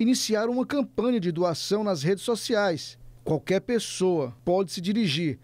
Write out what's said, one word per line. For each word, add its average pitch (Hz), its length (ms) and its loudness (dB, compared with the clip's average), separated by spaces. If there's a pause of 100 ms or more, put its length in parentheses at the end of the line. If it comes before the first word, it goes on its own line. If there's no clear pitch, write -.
iniciaram 226 540 2
uma 254 100 0
campanha 247 560 0
de 175 100 0
doação 180 540 0
nas 185 180 0
redes 185 220 0
sociais. 208 760 -2 (240)
Qualquer 170 380 0
pessoa 185 760 0 (120)
pode 180 260 2
se - 80 -8
dirigir 170 640 0